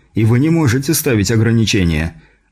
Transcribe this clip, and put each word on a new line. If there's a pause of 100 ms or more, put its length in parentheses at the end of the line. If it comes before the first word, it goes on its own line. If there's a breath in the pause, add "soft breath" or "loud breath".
(140 soft breath)
и
вы
не
можете
ставить
ограничения», (300 soft breath)